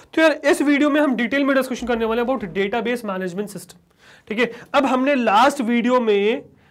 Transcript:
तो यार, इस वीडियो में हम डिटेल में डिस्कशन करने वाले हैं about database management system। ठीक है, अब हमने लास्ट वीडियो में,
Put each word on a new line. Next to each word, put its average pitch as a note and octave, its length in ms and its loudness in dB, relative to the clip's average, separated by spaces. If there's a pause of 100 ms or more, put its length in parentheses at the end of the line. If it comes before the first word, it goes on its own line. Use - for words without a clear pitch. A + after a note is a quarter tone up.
(140)
तो D#4+ 80 2
यार, D#4+ 100 6 (140)
इस D#4+ 160 2
वीडियो C#4+ 280 2
में C#4+ 120 2
हम C#4 140 0
डिटेल A#3+ 300 -2
में C4+ 100 2
डिस्कशन C4 320 -4
करने A#3 180 -2
वाले A3+ 160 -2
हैं A#3 60 -2
about A#3 280 -4
database A3+ 500 -4
management F#3 480 -8
system। - 240 -16 (500)
ठीक G#3+ 120 -8
है, A#3 120 0 (220)
अब C#4 120 4
हमने C4 300 0
लास्ट B3 460 2
वीडियो A#3+ 380 2
में, A3 440 0 (280)